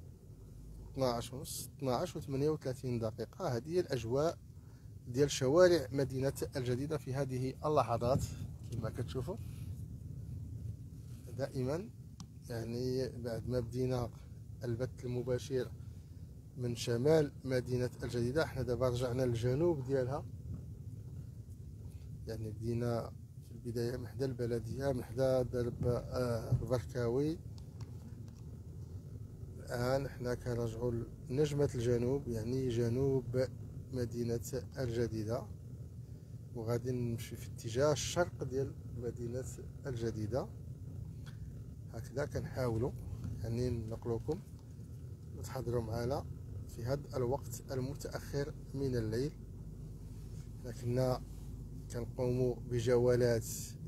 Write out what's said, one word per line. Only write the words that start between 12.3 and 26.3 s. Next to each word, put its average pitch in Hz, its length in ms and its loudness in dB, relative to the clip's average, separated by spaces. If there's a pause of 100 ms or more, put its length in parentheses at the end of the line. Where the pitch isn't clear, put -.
يعني 120 580 0
بعد 113 400 -4
ما 123 120 4
بدينا 123 500 2 (540)
البث 120 400 -2
المباشر 123 680 0 (840)
من 120 200 -2
شمال 135 560 6 (120)
مدينة 123 460 2 (120)
الجديدة، 123 420 2
احنا 139 180 0
دابا 123 260 4
رجعنا 123 340 2
للجنوب 127 600 4
ديالها، 131 400 2 (2000)
يعني 110 240 -4
بدينا 117 600 0 (360)
في - 40 -12
البداية 120 440 -2
من 123 100 -6
حدا 117 200 -2
البلدية، 120 680 0
من 123 120 -2
حدا 131 380 4
درب، 123 440 0
آه، 120 640 2